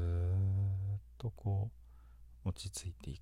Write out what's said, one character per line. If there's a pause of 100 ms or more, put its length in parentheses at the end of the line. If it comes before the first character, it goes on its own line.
(1160)
と
こ (760)
う
落
ち
着
い
て
い